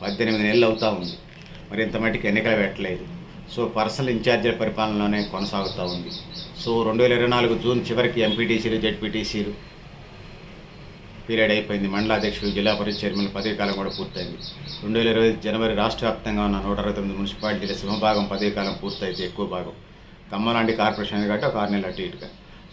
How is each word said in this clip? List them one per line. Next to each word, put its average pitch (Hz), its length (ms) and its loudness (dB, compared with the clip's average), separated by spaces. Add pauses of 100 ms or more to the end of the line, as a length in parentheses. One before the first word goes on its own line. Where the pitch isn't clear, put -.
పద్దెనిమిది 107 420 0
నెలలు 113 220 6
అవుతా 110 240 2
ఉంది. 90 220 -4 (600)
మరి 104 120 0
ఇంత 107 140 -2
మట్టికి 110 300 0
ఎన్నికలు 110 280 4
పెట్టలేదు. 95 520 -2 (500)
So, 117 100 0
పర్సనల్ 110 420 0
ఇంచార్జీల 113 420 2
పరిపాలనలోనే 104 720 0
కొనసాగుతూ 98 600 -4
ఉంది. 87 260 -6 (560)
So, 117 200 2
రెండు 110 180 4
వేల 123 100 6
ఇరవై 120 140 4
నాలుగు 120 300 4
జూన్ 120 340 2
చివరికి 113 300 2
ఎంపీటీసీలు, 110 600 2
జెడ్పీటీసీలు 107 720 -2 (1800)
పీరియడ్ 107 220 6
అయిపోయింది. 104 360 2
మండల 104 260 2
అధ్యక్షులు, 104 380 0
జిల్లా 101 240 2
పరిషత్ 104 300 -2
చైర్మన్ 98 300 0
పదవీ 101 200 -2
కాలం 98 180 0
కూడా 98 160 -2 (100)
పూర్తయింది. 87 380 -8 (460)
రెండు 107 140 0
వేల 117 100 4
ఇరవై 113 240 6
జనవరి 107 440 0
రాష్ట్ర 110 300 0
వ్యాప్తంగా 104 400 0
ఉన్న 101 160 2
నూట 101 180 0
అరవై 101 140 0
తొమ్మిది 98 260 -4
మున్సిపాలిటీల 101 540 -2
సింహభాగం 104 520 2
పదవీ 98 260 0
కాలం 98 320 -2
పూర్తయితే, 95 420 -4
ఎక్కువ 98 200 -4
భాగం 90 260 -6 (600)
కమ్మలాంటి 113 420 2
కార్పొరేషన్ 104 540 0
కాబట్టి 104 180 0
ఆరు 104 260 0
నెలలు 98 160 0
అటు 90 140 -6
ఇటుగా. - 280 -8 (420)